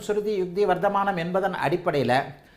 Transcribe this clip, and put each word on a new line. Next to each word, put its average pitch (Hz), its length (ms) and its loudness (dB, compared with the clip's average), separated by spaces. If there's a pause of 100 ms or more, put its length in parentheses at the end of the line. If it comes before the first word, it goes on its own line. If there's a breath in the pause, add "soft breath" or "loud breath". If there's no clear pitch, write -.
சுருதி, 208 320 0
யுக்தி, 180 320 0
வர்த்தமானம் 196 520 0
என்பதன் 185 420 -2
அடிப்படையில 143 500 2 (420 soft breath)